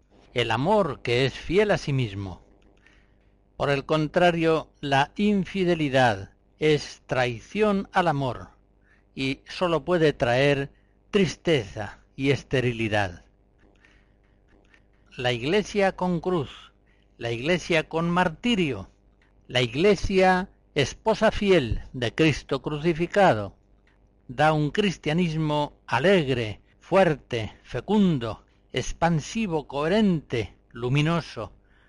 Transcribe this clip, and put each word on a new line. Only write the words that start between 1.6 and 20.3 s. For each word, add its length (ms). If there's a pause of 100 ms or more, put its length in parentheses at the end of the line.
a 60
sí 160
mismo. 480 (1160)
Por 120
el 160
contrario, 840 (100)
la 360
infidelidad 1160 (280)
es 480
traición 840
al 160
amor 420 (640)
y 340
sólo 360
puede 300
traer 580 (400)
tristeza 880 (160)
y 160
esterilidad. 920 (1900)
La 160
Iglesia 640
con 240
cruz, 500 (460)
la 140
Iglesia 580
con 200
martirio, 800 (600)
la 140
Iglesia 840 (280)